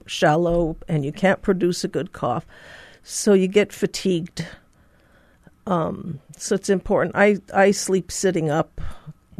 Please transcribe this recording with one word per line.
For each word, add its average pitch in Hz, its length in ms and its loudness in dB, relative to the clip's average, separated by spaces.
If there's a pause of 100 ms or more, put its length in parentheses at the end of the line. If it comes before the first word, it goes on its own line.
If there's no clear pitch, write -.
shallow 170 720 0 (100)
and 156 160 0
you 147 100 -6
can't 190 280 0
produce 180 420 0
a 180 60 -4
good - 240 -6
cough. - 320 -4 (580)
So - 300 0
you 190 160 6
get 196 240 2
fatigued. 180 760 -4 (1200)
Um, 175 540 -4 (160)
so - 180 -4
it's 190 140 -2
important. 180 480 0
I, 202 220 4 (160)
I 196 160 6
sleep 190 420 -2
sitting 175 380 0
up 156 300 -2 (600)